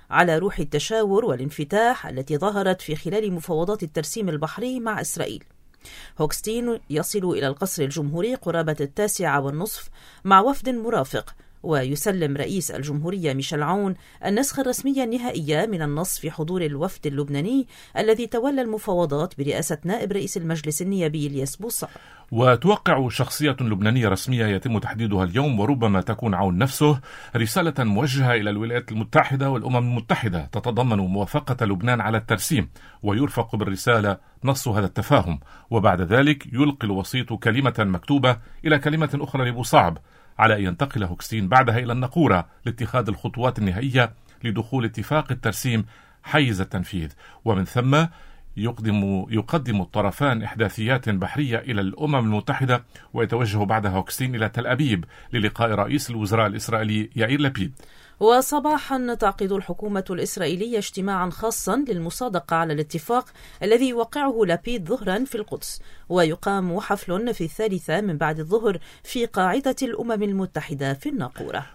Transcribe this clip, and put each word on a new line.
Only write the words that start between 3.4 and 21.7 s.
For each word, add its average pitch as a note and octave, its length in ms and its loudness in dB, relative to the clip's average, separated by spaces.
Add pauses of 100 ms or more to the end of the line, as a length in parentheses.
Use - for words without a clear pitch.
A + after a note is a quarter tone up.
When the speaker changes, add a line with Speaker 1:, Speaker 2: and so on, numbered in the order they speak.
Speaker 1:
الترسيم F3 460 -4
البحري F#3+ 500 -4
مع A3 220 -4
إسرائيل. - 420 -6 (760)
هوكستين A3+ 580 -2 (100)
يصل F3+ 360 -2
إلى C#3 220 0
القصر E3 360 -4
الجمهوري D#3+ 520 -2
قرابة E3 460 -2
التاسعة D3+ 580 0
والنصف D3 500 -4 (340)
مع F#3+ 160 8
وفد C4 300 2
مرافق، A3+ 640 -2 (280)
ويسلم C#3+ 760 0
رئيس E3+ 340 -4
الجمهورية D3+ 640 -4
ميشيل C3+ 300 -2
عون F#3+ 320 0 (300)
النسخة G#3+ 360 0
الرسمية C4 420 0
النهائية A3 640 -2
من G3 160 -2
النص D3 380 -4
في D#3+ 120 -6
حضور E3+ 340 -4
الوفد D3+ 420 -4
اللبناني D3 600 -2 (300)
الذي A3 300 2
تولى C4 340 0
المفاوضات F3+ 760 0
برئاسة C#3 460 -2
نائب G3+ 280 -2
رئيس G3 260 -4
المجلس D#3+ 440 -4
النيابي D#3+ 460 -2
إلياس C#3 280 -4
بوصعب. - 340 -8 (420)